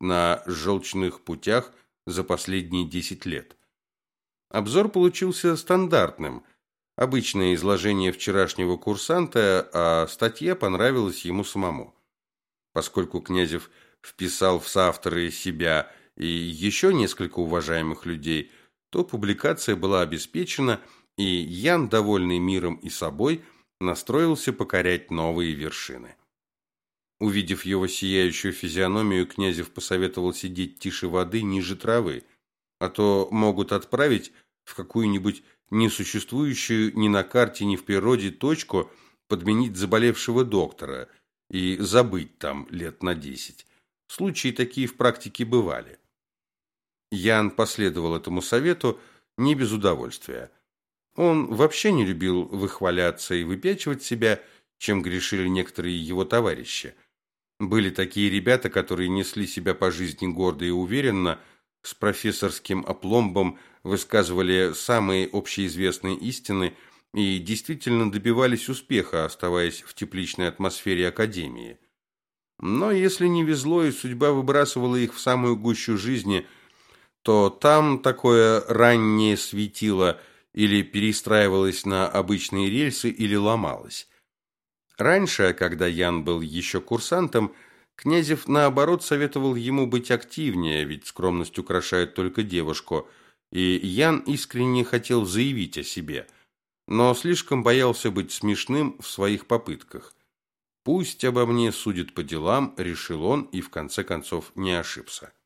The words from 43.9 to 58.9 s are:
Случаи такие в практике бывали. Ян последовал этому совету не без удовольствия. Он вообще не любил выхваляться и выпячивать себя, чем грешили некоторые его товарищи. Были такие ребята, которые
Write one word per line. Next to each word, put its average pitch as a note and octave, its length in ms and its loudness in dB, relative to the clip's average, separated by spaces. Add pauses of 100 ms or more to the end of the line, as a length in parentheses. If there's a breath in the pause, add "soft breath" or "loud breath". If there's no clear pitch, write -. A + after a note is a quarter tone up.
Случаи E3+ 440 -4
такие B2+ 340 -2
в - 100 -8
практике A#2+ 480 0
бывали. F#2+ 540 0 (1120)
Ян G#2+ 400 2
последовал F2 680 0
этому F2 260 -4
совету C#3+ 560 0 (380 loud breath)
не C#3 180 2
без A#2+ 180 -2
удовольствия. C2 800 -4 (680)
Он D#3+ 300 4
вообще D3+ 460 4
не C3 120 4
любил F2+ 400 0
выхваляться F2+ 880 0
и F2 100 0
выпячивать C3+ 580 -4
себя, A2+ 380 0 (380 loud breath)
чем G2+ 240 0
грешили F2+ 460 -2
некоторые F2+ 500 -2
его F2+ 260 -2
товарищи. F#2 720 -2 (640 soft breath)
Были G2 320 2
такие F#2+ 400 -2
ребята, B2 400 0
которые F2+ 380 -2